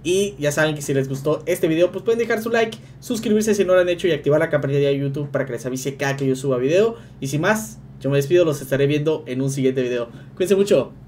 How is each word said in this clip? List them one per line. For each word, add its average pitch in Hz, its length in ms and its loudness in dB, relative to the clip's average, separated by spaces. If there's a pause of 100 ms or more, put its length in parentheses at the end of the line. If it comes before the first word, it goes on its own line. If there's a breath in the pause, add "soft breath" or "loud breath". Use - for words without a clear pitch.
Y 190 340 0
ya 147 140 0
saben 156 240 0
que 147 80 -10
si 143 100 -2
les 135 160 0
gustó 151 380 -2
este 175 200 0
video, 165 240 4
pues 190 120 -10
pueden 226 160 0
dejar 220 240 -2
su 226 80 -4
like, 226 260 0 (220 loud breath)
suscribirse 214 560 0
si 190 100 2
no 180 80 4
lo 185 80 6
han 180 80 2
hecho 175 180 0
y 170 40 4
activar 147 280 2
la 160 100 0
campanilla 139 400 2
de 139 100 2
YouTube 139 300 -4
para 127 180 -2
que 120 60 -8
les 117 120 -8
avise 131 300 -6
cada 139 220 -2
que 139 100 -2
yo 131 80 2
suba 131 220 -2
video. 180 400 2 (220 loud breath)
Y 139 80 -8
sin 143 140 -2
más, 214 380 -2 (200)
yo 135 100 -4
me 139 80 2
despido, 170 280 4
los 147 160 -2
estaré 135 260 0
viendo 151 400 0
en 127 140 -4
un 135 80 0
siguiente 131 320 0
video. 123 280 -2 (260 loud breath)
Cuídense 190 200 2
mucho. 190 360 2 (160)